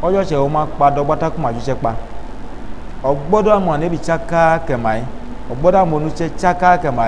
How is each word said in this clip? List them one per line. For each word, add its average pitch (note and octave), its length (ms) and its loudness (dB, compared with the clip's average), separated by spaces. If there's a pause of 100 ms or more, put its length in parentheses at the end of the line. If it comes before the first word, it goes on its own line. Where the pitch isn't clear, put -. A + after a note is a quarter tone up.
Ọjọ́ F#3+ 220 2
ṣe D#3+ 120 -2
o C#3 120 2
máa D3+ 180 0 (120)
pa C#3+ 120 6
dọ́gba D3 260 0
tá D#3+ 140 -2
kó E3 80 -6
máa C3 140 -2
ju A#2 80 -4
ṣe C3 140 -2
pa. A#2+ 180 -2 (1080)
Ọgbọ́dọ̀ D#3+ 540 2
àmọ́ F3 220 0
níbi E3+ 200 -2
ṣáká E3 680 2
kẹ̀má A#2 280 0
yìí. A#2+ 100 -2 (460)
Ọgbọ́dọ̀ E3+ 320 4
àmọ́ E3 140 2
onú D3+ 140 -2
ṣe E3 160 -2 (120)
ṣáká F3+ 400 4
kẹ̀má B2+ 300 0